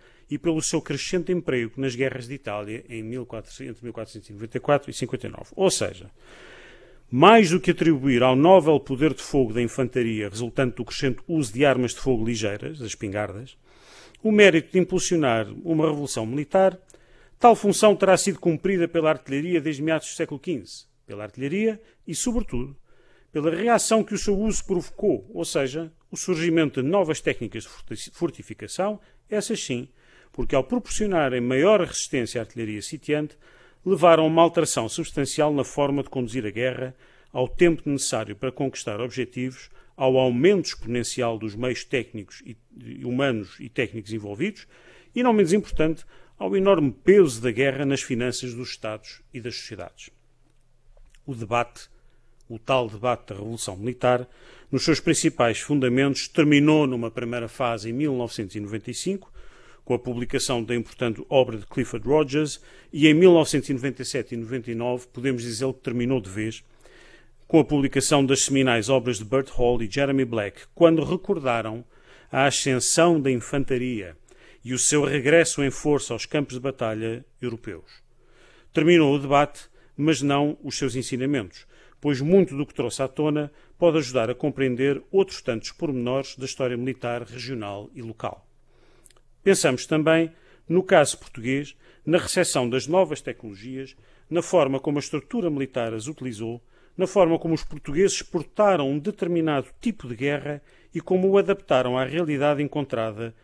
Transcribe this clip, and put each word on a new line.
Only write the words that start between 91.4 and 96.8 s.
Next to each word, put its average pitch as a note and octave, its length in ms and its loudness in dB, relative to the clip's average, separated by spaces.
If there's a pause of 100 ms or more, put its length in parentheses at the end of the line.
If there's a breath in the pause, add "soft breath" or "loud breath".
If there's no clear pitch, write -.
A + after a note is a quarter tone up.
na D#3+ 140 2
recepção D#3 500 0
das A#2 180 -2
novas D#3 360 0
tecnologias, B2 760 -14 (320 soft breath)
na E3 140 0
forma C#3 360 2
como D3 200 -2
a - 20 -4
estrutura E3+ 480 -4
militar C3+ 460 -4
as A2 120 -8
utilizou, A#2+ 560 -10 (340 soft breath)